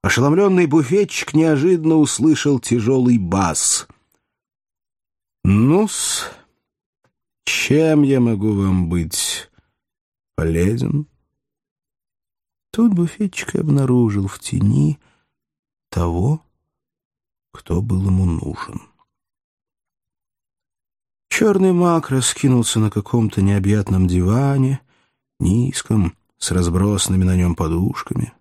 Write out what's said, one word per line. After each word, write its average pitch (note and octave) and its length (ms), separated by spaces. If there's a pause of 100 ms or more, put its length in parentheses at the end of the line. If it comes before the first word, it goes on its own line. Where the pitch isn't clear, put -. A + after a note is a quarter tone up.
Ошеломлённый F3 600
буфетчик D#3+ 680
неожиданно D#3+ 600
услышал D3 640
тяжёлый B2 580
бас. F2+ 720 (1600)
«Ну-с, C3+ 800 (1200)
чем D#3 580
я C3+ 160
могу G#2+ 340
вам F#2 360
быть - 600 (840)
полезен?» G2 720 (1600)
Тут A3+ 220
буфетчик F3 640
и - 40
обнаружил B2 680
в - 120
тени C#3+ 600 (920)
того, F2+ 540 (1080)
кто F2 280
был G2 240
ему F#2 200
нужен. - 560 (2500)
Чёрный F#3+ 420
маг F3 380
раскинулся B2+ 680
на A2 100
каком-то G#2+ 520
необъятном G2 680
диване, C3 720 (600)
низком, G#2+ 760 (220)
с - 140
разбросанными F#2 720
на F#2 120
нём F2 200
подушками. - 840